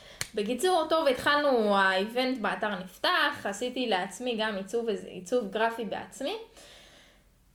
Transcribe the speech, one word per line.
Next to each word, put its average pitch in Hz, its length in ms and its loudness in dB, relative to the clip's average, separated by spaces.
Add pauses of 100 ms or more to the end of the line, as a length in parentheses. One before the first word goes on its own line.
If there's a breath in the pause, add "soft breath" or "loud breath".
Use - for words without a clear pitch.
(360 loud breath)
בקיצור, 311 540 2
טוב, 320 180 2
התחלנו, 262 720 4
האיבנט 220 600 2
באתר 202 380 -2
נפתח, 294 720 -2
עשיתי 247 420 -4
לעצמי 208 520 -2
גם 214 160 -2
עיצוב, 226 340 -4
עיצוב 196 600 -4
גרפי 226 340 -2
בעצמי, 269 520 -6 (1160 loud breath)